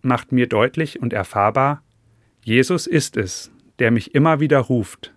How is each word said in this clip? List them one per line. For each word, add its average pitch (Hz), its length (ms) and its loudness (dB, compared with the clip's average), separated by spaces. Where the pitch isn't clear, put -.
macht 123 280 -2
mir 123 160 2
deutlich 123 560 -2
und 117 100 -4
erfahrbar: 110 720 0
„Jesus 127 420 2
ist 156 300 -2
es, - 340 -6
der 117 100 2
mich 117 240 -2
immer 151 240 2
wieder 147 220 2
ruft. - 560 -6